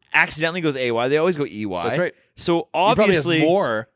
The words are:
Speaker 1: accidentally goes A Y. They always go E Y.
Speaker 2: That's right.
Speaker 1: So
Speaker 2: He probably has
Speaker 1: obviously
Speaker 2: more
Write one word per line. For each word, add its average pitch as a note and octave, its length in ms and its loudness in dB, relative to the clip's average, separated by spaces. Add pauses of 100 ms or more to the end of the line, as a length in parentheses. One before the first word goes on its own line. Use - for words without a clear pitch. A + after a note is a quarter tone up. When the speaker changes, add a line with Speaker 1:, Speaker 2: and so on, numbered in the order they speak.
(140)
Speaker 1:
accidentally E3 480 0
goes D#3 140 0
A B2+ 160 -2
Y. A#2 160 0
They C#3+ 100 2
always E3 200 2
go D3 100 -2
E G#2 180 -8
Y. F2+ 180 -6
Speaker 2:
That's A2+ 140 -2
right. F3 160 -4 (220)
Speaker 1:
So E3+ 240 -2
Speaker 2:
He - 40 -6 (100)
probably G3+ 320 2 (100)
has D3 100 0
Speaker 1:
obviously E3 160 2
Speaker 2:
more D#3 540 0